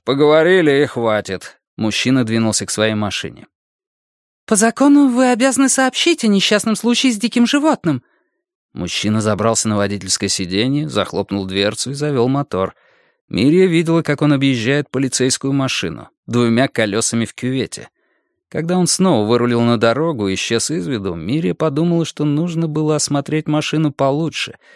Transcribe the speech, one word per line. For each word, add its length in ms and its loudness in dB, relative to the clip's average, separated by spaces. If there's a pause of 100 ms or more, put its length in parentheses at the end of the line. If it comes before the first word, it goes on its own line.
поговорили 760 4
и 40 2
хватит». 760 -4 (160)
Мужчина 480 0
двинулся 400 0
к 60 -8
своей 240 0
машине. 540 -6 (1000)
«По 100 0
закону 520 6
вы 220 2
обязаны 380 2
сообщить 560 0
о 40 2
несчастном 460 2
случае 380 0
с 60 -6
диким 280 2
животным». 560 0 (720)
Мужчина 460 -2
забрался 480 0
на 80 0
водительское 520 -2
сиденье, 600 -2
захлопнул 580 -4
дверцу 460 -2
и 20 -12
завел 340 0
мотор. 460 -2 (540)
Мирия 380 4
видела, 360 2
как 180 -2
он 120 4
объезжает 580 0
полицейскую 600 -2
машину, 560 -4 (180)
двумя 400 2
колесами 580 -2
в 100 -8
кювете. 540 -6 (640)
Когда 260 -4
он 120 2
снова 380 2
вырулил 360 2
на 160 2
дорогу 500 0
и 60 -2
исчез 360 -2
из 160 -4
виду, 280 -4
Мирия 400 -2
подумала, 500 0
что 200 -6
нужно 440 -2
было 280 -2
осмотреть 500 -4
машину 460 -2
получше, 680 -4 (180)